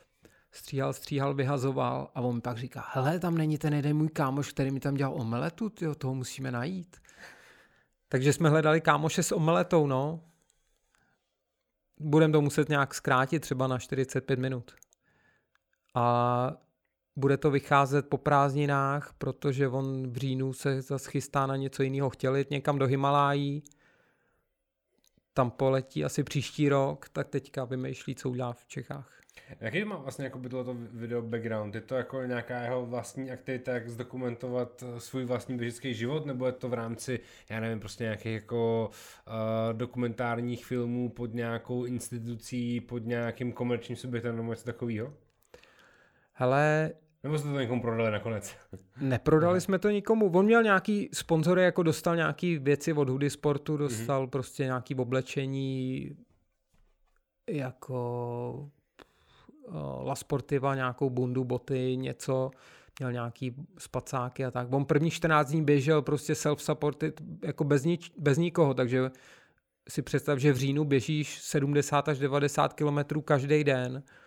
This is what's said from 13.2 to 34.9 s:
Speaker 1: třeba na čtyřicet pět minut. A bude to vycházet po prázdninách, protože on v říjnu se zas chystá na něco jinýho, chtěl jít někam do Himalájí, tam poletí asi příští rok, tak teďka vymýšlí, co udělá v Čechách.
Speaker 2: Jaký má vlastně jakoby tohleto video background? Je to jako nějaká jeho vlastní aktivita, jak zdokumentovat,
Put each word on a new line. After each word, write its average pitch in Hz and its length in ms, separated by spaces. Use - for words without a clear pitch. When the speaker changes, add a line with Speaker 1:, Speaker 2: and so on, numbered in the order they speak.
Speaker 1:
třeba 131 260
na 127 120
čtyřicet 131 480
pět 131 120
minut. 127 360
A 123 600
bude 139 200
to 147 140
vycházet 139 580
po 139 100
prázdninách, 143 1000
protože 135 500
on 131 440
v 120 40
říjnu 131 360
se 135 300
zas 131 240
chystá 139 400
na 135 100
něco 135 260
jinýho, 135 280
chtěl 131 260
jít 139 140
někam 143 280
do 135 80
Himalájí, 143 760
tam 123 160
poletí 135 540
asi 143 200
příští - 440
rok, 139 400
tak - 200
teďka 131 360
vymýšlí, 127 500
co 131 160
udělá 123 220
v - 140
Čechách. 139 500
Speaker 2:
Jaký 131 240
má 208 120
vlastně 135 280
jakoby 127 240
tohleto 127 260
video 117 300
background? 110 520
Je 113 60
to 127 140
jako 131 280
nějaká 123 400
jeho 123 240
vlastní 123 440
aktivita, 127 440
jak 120 140
zdokumentovat, 123 960